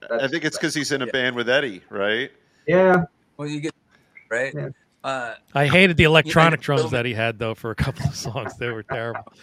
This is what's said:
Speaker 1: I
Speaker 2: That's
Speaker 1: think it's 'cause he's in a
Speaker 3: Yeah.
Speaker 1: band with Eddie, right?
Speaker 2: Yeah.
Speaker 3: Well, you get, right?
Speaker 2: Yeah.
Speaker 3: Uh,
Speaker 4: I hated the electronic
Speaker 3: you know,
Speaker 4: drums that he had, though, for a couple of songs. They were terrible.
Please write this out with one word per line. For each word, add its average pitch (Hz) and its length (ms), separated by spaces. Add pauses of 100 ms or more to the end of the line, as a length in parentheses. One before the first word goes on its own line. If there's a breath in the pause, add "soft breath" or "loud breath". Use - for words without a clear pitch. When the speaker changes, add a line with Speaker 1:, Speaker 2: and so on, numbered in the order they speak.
Speaker 1:
I - 80
Speaker 2:
That's 131 140
Speaker 1:
think 156 140
it's 151 120
'cause 151 160
he's 147 180
in 135 120
a - 20
Speaker 3:
Yeah. 110 60
Speaker 1:
band 127 240
with 117 140
Eddie, 127 400
right? 107 420 (360)
Speaker 2:
Yeah. 180 380 (320)
Speaker 3:
Well, 147 100
you 147 140
get, 151 120 (560)
right? 127 240
Speaker 2:
Yeah. 143 160 (340)
Speaker 3:
Uh, 123 300 (220)
Speaker 4:
I 143 100
hated 175 320
the 175 60
electronic 156 640
Speaker 3:
you 143 60
know, 143 40
Speaker 4:
drums 117 140
that 120 140
he 120 100
had, 113 240
though, 113 160
for 113 160
a 107 40
couple - 320
of - 80
songs. 107 420
They 120 120
were 110 140
terrible. 113 400 (200 loud breath)